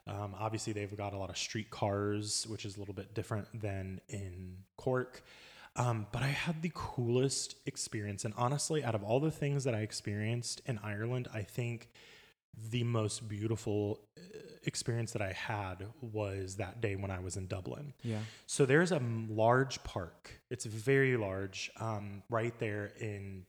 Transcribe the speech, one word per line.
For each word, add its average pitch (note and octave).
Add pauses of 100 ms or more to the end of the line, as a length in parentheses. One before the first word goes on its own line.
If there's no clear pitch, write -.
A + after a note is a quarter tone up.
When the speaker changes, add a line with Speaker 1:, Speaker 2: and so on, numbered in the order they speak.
Speaker 1:
Um, G2+
obviously, A2
they've G#2
got G2+
a G2
lot F#2+
of F#2
streetcars, G#2
which A2
is G2
a G#2
little G2+
bit F#2+
different G#2+ (140)
than F#2+
in F#2 (200)
Cork. B2+ (540)
Um, A#2
but A#2+
I C3
had D#3
the E3+
coolest B2 (100)
experience. G#2
And G#2+
honestly, C#3
out A#2+
of G#2
all A#2
the D#3
things C#3+
that B2+
I G#2+
experienced G#2+
in A#2
Ireland, A#2
I G#2+
think A#2 (840)
the A#2+
most A#2
beautiful, G#2 (180)
uh, - (420)
experience A#2
that G#2+
I F#2+
had G2 (120)
was G2
that G2
day G#2
when G2
I F#2
was F#2
in F#2+
Dublin. G2+
Speaker 2:
Yeah. A2 (280)
Speaker 1:
So -
there's D#3+
a -
m-, A2+
large B2
park. - (180)
It's -
very B2+
large, G2 (120)
um, G2+
right A#2
there G#2
in, G2